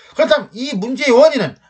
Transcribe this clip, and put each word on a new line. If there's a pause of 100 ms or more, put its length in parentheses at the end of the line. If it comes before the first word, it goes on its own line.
(160)
그렇다면
이
문제의
원인은 (120)